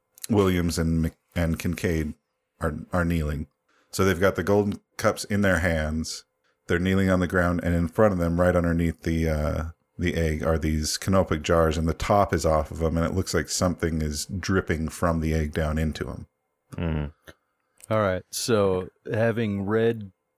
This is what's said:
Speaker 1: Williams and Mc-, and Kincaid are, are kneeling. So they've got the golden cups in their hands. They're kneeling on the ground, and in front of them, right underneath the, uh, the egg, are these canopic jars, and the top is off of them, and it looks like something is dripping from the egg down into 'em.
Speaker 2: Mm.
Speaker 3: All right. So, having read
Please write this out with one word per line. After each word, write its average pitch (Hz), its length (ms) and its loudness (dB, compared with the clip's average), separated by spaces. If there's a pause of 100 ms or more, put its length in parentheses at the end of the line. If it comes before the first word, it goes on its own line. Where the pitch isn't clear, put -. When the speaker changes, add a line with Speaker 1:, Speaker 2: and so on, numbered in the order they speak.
(280)
Speaker 1:
Williams 92 500 2
and 82 220 2
Mc-, 80 160 -2 (180)
and 82 240 0
Kincaid 80 540 -2 (480)
are, 78 140 -2 (180)
are 87 140 0
kneeling. 76 400 -2 (440)
So 95 140 0
they've 90 160 4
got 95 160 4
the 92 80 0
golden 101 360 2 (180)
cups 104 260 0
in 101 160 -2
their 95 200 4
hands. 80 640 -2 (420)
They're 90 120 0
kneeling 95 300 2
on 92 120 2
the 90 60 0
ground, 87 380 0
and 85 100 0
in 85 140 0
front 107 240 2
of 90 60 -2
them, 85 200 0
right 90 160 4
underneath 85 500 0
the, 82 260 0
uh, 76 340 -2 (340)
the 85 160 0
egg, 78 280 0
are 80 160 0
these 78 400 -2
canopic 92 440 0
jars, 82 360 2
and 80 100 0
the 82 60 0
top 101 400 2
is 78 100 0
off 78 260 2
of 80 100 -8
them, 80 180 0
and 82 80 2
it - 80 -2
looks 92 180 -2
like 80 160 0
something 82 540 -2
is 76 240 -6
dripping 87 640 -2
from 85 300 0
the 78 120 0
egg 78 220 0
down 78 240 -2
into 78 320 -2
'em. - 160 -14 (500)
Speaker 2:
Mm. 78 360 -2 (760)
Speaker 3:
All 110 140 0
right. 92 280 -2
So, 98 600 0 (200)
having 110 540 0
read 110 480 0 (260)